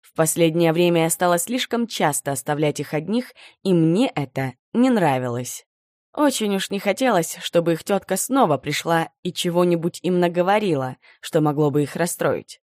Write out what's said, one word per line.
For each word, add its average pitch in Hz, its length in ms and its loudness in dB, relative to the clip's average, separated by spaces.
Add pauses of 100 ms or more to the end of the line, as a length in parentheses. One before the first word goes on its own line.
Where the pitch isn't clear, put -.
В - 140 -20
последнее 165 580 2
время 170 300 4
я 165 80 0
стала 175 280 2
слишком 233 480 -4
часто 147 460 -2
оставлять 147 480 -2
их 143 140 -8
одних, 196 380 -4 (320)
и 196 80 2
мне 170 420 2
это 135 400 -6 (180)
не 247 180 4
нравилось. 127 720 0 (500)
Очень 220 420 0
уж - 140 -4
не 196 80 -6
хотелось, 202 640 0
чтобы 170 320 0
их 160 120 -4
тётка 196 320 -2
снова 226 400 2
пришла 160 540 -2 (120)
и 180 100 -6
чего-нибудь 175 720 0
им 180 180 0
наговорила, 175 760 0 (240)
что - 200 0
могло 147 300 2
бы 147 120 0
их 143 140 -6
расстроить. 160 720 -4